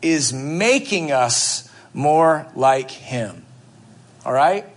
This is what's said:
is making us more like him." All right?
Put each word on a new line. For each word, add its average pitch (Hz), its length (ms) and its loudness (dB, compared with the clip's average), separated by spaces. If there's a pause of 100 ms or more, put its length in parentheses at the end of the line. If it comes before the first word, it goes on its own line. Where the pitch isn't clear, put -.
is 151 320 0
making 170 800 -2
us - 560 0 (240)
more 151 520 2 (100)
like 131 360 0
him." 101 540 -10 (800)
All 127 80 -4
right? 175 320 2 (120)